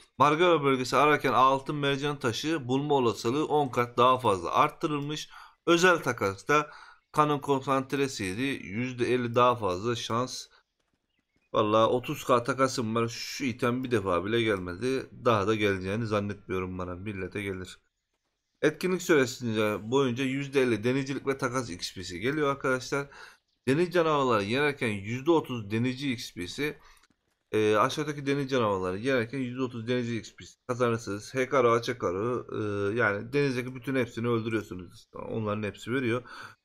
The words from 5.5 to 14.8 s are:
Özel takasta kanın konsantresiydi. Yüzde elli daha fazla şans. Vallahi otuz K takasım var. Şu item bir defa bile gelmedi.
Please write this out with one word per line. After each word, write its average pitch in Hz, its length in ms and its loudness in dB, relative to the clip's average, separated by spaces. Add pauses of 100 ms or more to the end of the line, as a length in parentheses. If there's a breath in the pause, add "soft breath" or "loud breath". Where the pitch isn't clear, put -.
Özel 170 360 6
takasta 123 680 0 (420 loud breath)
kanın 147 260 2
konsantresiydi. 135 1300 -2
Yüzde 120 480 -2
elli 120 200 -2
daha 123 220 4
fazla 107 400 -2
şans. 120 500 -4 (1080 soft breath)
Vallahi 110 380 4
otuz 127 340 -4
K 120 180 4
takasım 123 520 0
var. 117 140 0
Şu - 360 -10
item 123 400 -2
bir 127 60 -6
defa 92 340 2
bile 117 180 0
gelmedi. 104 680 -2 (140)